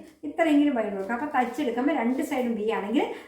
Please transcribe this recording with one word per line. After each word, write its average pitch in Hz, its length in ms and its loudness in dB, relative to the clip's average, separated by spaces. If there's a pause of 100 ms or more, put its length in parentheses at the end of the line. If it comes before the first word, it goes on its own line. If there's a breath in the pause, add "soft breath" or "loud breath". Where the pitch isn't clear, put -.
(280 loud breath)
ഇത്രയെങ്കിലും 294 500 4
വൈഡ് 208 160 -2
കൊടുക്കണം. 196 240 -4
അപ്പോൾ 294 200 -6
തയ്ച്ചെടുക്കുമ്പോൾ 254 640 0
രണ്ട് 262 280 0
സൈഡും 240 300 0
വി 214 80 -2 (100)
ആണെങ്കിൽ 226 260 0 (240 loud breath)